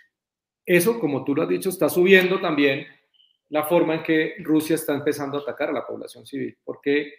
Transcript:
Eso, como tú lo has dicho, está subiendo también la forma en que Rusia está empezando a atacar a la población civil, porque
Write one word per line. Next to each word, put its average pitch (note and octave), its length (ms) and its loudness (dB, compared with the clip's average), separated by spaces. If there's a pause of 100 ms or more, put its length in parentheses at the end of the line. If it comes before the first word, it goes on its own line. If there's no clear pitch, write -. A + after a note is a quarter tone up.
(680)
Eso, F#3 340 4
como C#3 240 -2
tú C#3+ 100 -2
lo D3+ 80 0
has E3 60 -2
dicho, F3+ 200 -2
está E3 200 0
subiendo F#3 520 4
también C#3+ 460 0 (640)
la D3+ 160 -2
forma D#3+ 300 2
en D#3+ 100 -4
que D#3+ 360 0
Rusia D#3 360 0
está D3+ 180 -4
empezando C#3+ 440 -4
a - 20 -4
atacar D3+ 300 -6
a - 20 -4
la B2 120 -6
población A#2 420 -14
civil, B2+ 360 -10
porque C#3+ 560 -4